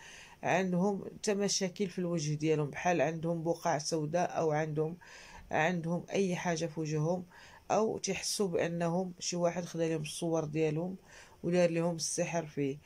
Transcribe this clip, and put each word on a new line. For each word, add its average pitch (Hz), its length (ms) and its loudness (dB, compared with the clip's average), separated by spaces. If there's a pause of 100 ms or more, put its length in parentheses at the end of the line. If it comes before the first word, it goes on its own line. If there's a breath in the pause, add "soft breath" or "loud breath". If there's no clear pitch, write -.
(420 loud breath)
عندهم 180 640 2
حتى 202 300 -2
مشاكل 196 540 0
في - 100 -6
الوجه 170 360 0
ديالهم، 151 360 2
بحال 175 300 2
عندهم 165 420 0
بقع 165 360 2
سوداء 160 600 0
أو 160 140 2
عندهم، 156 440 0 (540 loud breath)
عندهم 170 600 0
أي 185 260 2
حاجة 170 300 -2
في 160 140 -6
وجههم، 156 440 0 (460 loud breath)
أو 214 280 2
تيحسوا 190 500 -2
بأنهم 170 720 0
شي - 180 -4
واحد 175 280 2
خدا 165 240 -2
لهم 160 140 0
الصور 160 420 -2
ديالهم 156 520 0 (460 loud breath)
ودار 175 280 4
لهم 165 260 2
السحر 165 500 -2
فيه. 143 400 -2